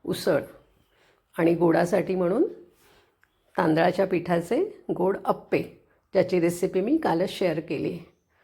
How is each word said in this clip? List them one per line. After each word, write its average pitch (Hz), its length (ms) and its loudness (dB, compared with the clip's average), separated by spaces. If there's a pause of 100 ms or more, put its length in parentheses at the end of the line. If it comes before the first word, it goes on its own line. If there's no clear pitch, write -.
उसळ - 380 -2 (960)
आणि 170 180 4
गोडासाठी 170 600 2
म्हणून 185 280 2 (1120)
तांदळाच्या 175 500 2
पिठाचे 180 760 -2 (120)
गोड 190 300 0
अप्पे, - 360 -2 (520)
ज्याची 185 260 2
रेसिपी 175 420 0
मी 262 160 2
कालच 190 320 0
शेअर 165 300 -2
केली. 156 400 -6 (440)